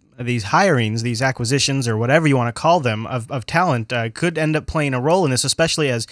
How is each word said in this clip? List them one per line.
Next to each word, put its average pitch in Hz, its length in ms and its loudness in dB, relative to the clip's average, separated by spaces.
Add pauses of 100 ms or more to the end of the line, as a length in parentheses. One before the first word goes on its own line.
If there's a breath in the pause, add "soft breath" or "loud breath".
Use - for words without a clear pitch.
(200)
these 120 260 -2
hirings, 120 560 2
these 113 200 -4
acquisitions, 131 640 0
or 110 100 0
whatever 139 300 2
you 135 100 4
wanna 120 140 0
call 170 280 2
them, 113 280 -2
of, 120 240 -6
of 127 160 -6
talent, 156 440 0
uh, 117 200 -2
could 170 260 -4
end 156 180 0
up 151 120 -2
playing 143 260 -2
a 123 80 -2
role 165 240 2
in 135 60 2
this, 123 120 0
especially 165 460 0
as 117 220 -2